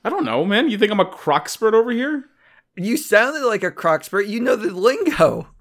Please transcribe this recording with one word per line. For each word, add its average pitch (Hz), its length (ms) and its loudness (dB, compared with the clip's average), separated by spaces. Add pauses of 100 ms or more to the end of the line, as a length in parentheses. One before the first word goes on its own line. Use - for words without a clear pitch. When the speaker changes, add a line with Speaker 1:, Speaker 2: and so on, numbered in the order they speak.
Speaker 1:
I - 60 -2
don't 359 140 -2
know, 123 220 0
man. 226 240 2
You 208 80 -2
think 214 140 2
I'm 208 80 0
a 180 60 4
Croc 151 380 -2
expert 220 300 -2
over 233 180 2
here? 262 340 -4 (520)
Speaker 2:
You 202 180 -4
sounded 269 500 0
like 214 180 0
a 180 80 -2
Croc 156 300 0
expert. 202 260 -4
You 220 120 -4
know 254 160 2
the 214 160 -4
lingo. 185 800 0 (120)